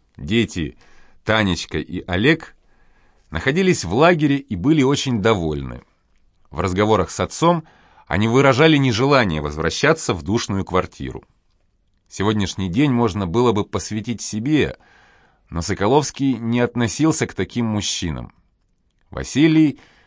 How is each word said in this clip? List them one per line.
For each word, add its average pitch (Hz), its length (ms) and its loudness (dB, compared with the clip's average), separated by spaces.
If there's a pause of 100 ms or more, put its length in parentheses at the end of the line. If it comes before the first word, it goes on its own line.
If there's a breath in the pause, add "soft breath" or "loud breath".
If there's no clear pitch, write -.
(160)
Дети, 90 600 -2 (440 soft breath)
Танечка 101 560 0
и 85 280 -8
Олег, 117 500 0 (760)
находились 156 540 0
в 87 100 -4
лагере 147 440 4
и 110 180 -8
были 135 260 2
очень 127 380 0
довольны. 78 640 -2 (680)
В 76 100 -8
разговорах 95 500 2
с - 100 -6
отцом – 160 440 0 (420 soft breath)
они 101 200 0
выражали 135 520 4
нежелание 120 640 2
возвращаться 82 720 0
в 82 80 -8
душную 98 420 -2
квартиру. 90 600 -4 (840)
Сегодняшний 98 640 -2
день 131 220 2
можно 104 340 0
было 117 260 2
бы 101 120 0
посвятить 107 580 -8
себе, 113 560 -2 (720 soft breath)
но 82 100 -6
Соколовский 123 800 0
не 117 220 -2
относился 120 640 0
к - 80 -10
таким 117 320 -4
мужчинам. 87 640 -4 (800)
Василий 156 680 2 (280 soft breath)